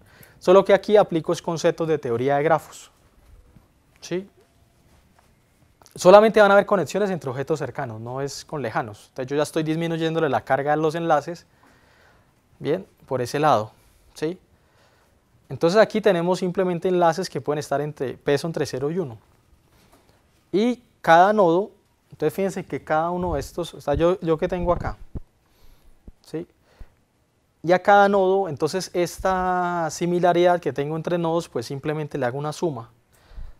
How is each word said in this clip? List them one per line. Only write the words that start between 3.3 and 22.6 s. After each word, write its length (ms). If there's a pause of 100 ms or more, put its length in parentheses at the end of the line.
¿Sí? 280 (1700)
Solamente 460
van 100
a 40
haber 100
conexiones 440
entre 200
objetos 280
cercanos, 440
no 180
es 240
con 180
lejanos. 480
Entonces 200
yo 80
ya 60
estoy 200
disminuyéndole 640
la 140
carga 320
a 20
los 200
enlaces, 500 (1120)
bien, 260 (200)
por 160
ese 180
lado, 320 (420)
¿sí? 240 (1120)
Entonces 300
aquí 220
tenemos 380
simplemente 480
enlaces 420
que 120
pueden 180
estar 220
entre, 320
peso 340
entre 180
cero 240
y 100
uno. 180 (1300)
Y 300 (200)
cada 320
nodo, 380 (400)
entonces 220
fíjense 320